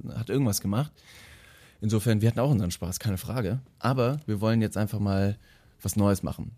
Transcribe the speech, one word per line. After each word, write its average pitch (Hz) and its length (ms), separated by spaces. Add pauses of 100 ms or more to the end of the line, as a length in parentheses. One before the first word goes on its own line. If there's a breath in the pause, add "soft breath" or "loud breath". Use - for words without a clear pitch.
(140)
hat 113 140
irgendwas 117 320
gemacht. 110 320 (880 loud breath)
Insofern, 107 400
wir 113 80
hatten 117 120
auch 139 100
unseren 98 200
Spaß, 87 280
keine 98 180
Frage. 113 440 (180)
Aber 135 480
wir 104 160
wollen 113 180
jetzt 104 160
einfach 104 220
mal 98 400 (420 soft breath)
was - 140
Neues 101 300
machen, - 340